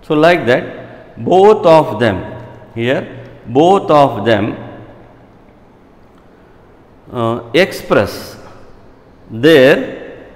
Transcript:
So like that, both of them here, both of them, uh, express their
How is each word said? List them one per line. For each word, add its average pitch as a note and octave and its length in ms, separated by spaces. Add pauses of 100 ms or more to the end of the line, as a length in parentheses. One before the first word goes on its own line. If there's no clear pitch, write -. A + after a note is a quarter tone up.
So D#3+ 120
like D#3 320
that, - 760
both F#3+ 400
of D3 360
them G#2 180 (560)
here, A#2+ 520 (200)
both E3+ 440
of C#3 340
them, A2+ 320 (2500)
uh, A#2 280 (140)
express - 840 (920)
their C#3 1040